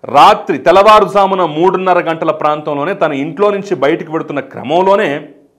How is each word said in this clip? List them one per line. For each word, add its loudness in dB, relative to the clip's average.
రాత్రి 4
తెల్లవారుజామున 4
మూడున్నర 0
గంటల -4
ప్రాంతంలోనే -4
తన -2
ఇంట్లో -2
నుంచి -4
బయటికి -2
వెడుతున్న -6
క్రమంలోనే -2